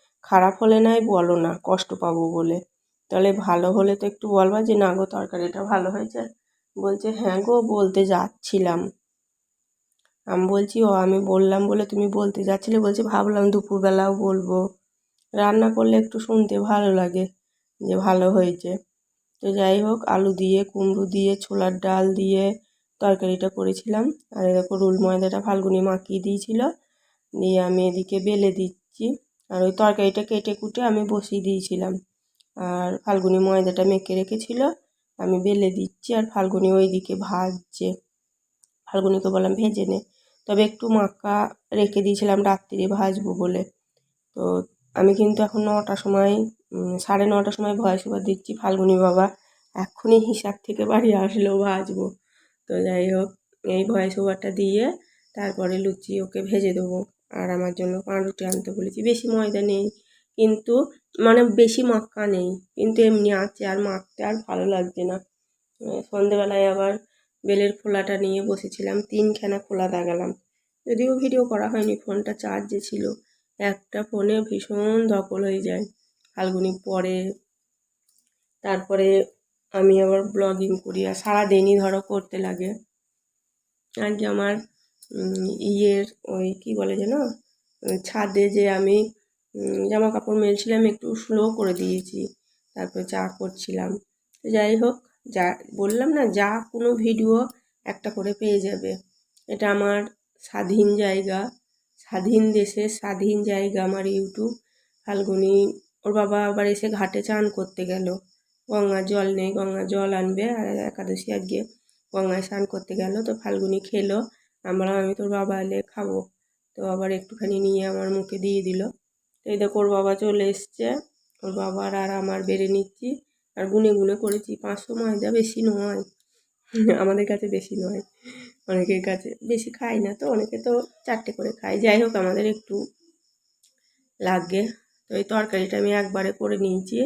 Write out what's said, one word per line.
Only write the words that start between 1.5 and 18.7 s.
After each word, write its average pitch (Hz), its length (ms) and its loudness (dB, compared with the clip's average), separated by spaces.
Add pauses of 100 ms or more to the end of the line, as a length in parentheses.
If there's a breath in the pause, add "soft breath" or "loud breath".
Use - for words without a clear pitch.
কষ্ট - 320 -2
পাবো 170 280 -2 (100)
বলে, 165 260 0 (520)
তাহলে 190 220 4
ভালো 180 400 0
হলে 196 240 4
তো 202 100 -6
একটু 208 220 -8
বলবা 196 340 4
যে 220 120 2
না 202 200 4
গো 190 120 0
তরকারিটা 185 580 -6
ভালো 196 260 0
হয়েছে। 214 300 -6 (560)
বলছে, 196 340 -2
"হ্যাঁ 202 320 -2
গো, 233 200 2
বলতে 202 440 2
যাচ্ছিলাম।" 185 720 0 (1500)
আমি 185 200 0
বলছি, 202 360 0
"ও, 208 100 6
আমি 190 320 4
বললাম 190 440 4
বলে 208 180 0
তুমি 202 220 0
বলতে 202 360 -2
যাচ্ছিলে?" 196 340 0
বলছে, 214 240 2
"ভাবলাম 208 480 2
দুপুরবেলাও 196 680 2
বলবো, 190 400 0 (760)
রান্না 214 400 4
করলে 226 220 4
একটু 220 240 2
শুনতে 214 400 2
ভালো 208 340 2
লাগে 185 300 0 (560)
যে 190 160 -2
ভালো 185 340 4
হয়েছে।" 180 400 2 (720)